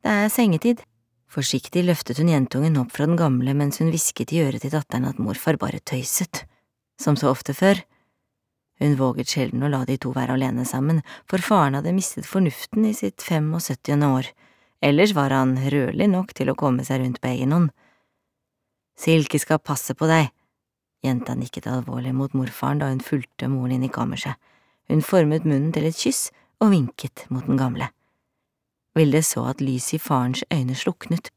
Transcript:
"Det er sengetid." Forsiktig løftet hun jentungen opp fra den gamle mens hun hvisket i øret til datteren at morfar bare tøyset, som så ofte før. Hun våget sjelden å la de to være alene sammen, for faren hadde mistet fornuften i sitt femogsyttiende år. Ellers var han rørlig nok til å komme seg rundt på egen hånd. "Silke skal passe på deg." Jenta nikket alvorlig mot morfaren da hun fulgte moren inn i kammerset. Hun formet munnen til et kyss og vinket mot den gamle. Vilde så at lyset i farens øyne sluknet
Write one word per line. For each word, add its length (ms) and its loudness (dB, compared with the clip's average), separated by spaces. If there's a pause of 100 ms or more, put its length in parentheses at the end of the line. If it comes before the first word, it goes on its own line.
"Det 100 0
er 180 2
sengetid." 540 2 (420)
Forsiktig 560 -2
løftet 380 0
hun 100 4
jentungen 480 2
opp 160 -2
fra 140 0
den 100 4
gamle 400 2
mens 220 0
hun 100 2
hvisket 400 -4
i 140 2
øret 180 -2
til 80 -6
datteren 380 -2
at 100 -6
morfar 400 -2
bare 240 -4
tøyset, 640 -6 (580)
som 160 2
så 140 2
ofte 240 -4
før. 240 4 (1000)
Hun 220 4
våget 340 0
sjelden 320 -2
å 60 0
la 160 -2
de 100 0
to 160 -6
være 220 -2
alene 320 -2
sammen, 320 0 (260)
for 160 -2
faren 320 2
hadde 220 -2
mistet 340 -4
fornuften 560 0
i 80 0
sitt 320 -6
femogsyttiende 920 0
år. 100 -8 (480)
Ellers 400 4
var 160 2
han 240 2
rørlig 540 0
nok 260 0
til 140 0
å 40 -2
komme 300 0
seg 160 0
rundt 160 -4
på 140 -4
egen 240 0
hånd. 180 2 (1200)
"Silke 480 2
skal 160 2
passe 400 -6
på 80 0
deg." 240 4 (720)
Jenta 320 -2
nikket 320 -8
alvorlig 480 -4
mot 240 -2
morfaren 460 -2
da 100 -2
hun 80 -4
fulgte 480 -4
moren 300 -2
inn 100 -2
i 20 -10
kammerset. 460 -6 (480)
Hun 160 2
formet 400 2
munnen 320 0
til 160 0
et 80 -8
kyss 300 -2 (340)
og 80 6
vinket 640 0
mot 160 -4
den 80 4
gamle. 320 -2 (1040)
Vilde 240 6
så 300 -2
at 100 -6
lyset 380 -4
i 20 -4
farens 480 0
øyne 240 -2
sluknet 640 -4